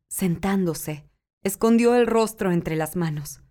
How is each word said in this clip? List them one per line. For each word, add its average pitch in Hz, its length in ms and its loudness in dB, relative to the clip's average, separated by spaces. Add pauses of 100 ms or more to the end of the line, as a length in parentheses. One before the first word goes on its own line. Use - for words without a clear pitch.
sentándose, 170 1000 -2 (340)
escondió 233 520 2
el 240 120 4
rostro 214 460 0
entre 170 240 -2
las 156 200 -4
manos. 151 440 -6 (100)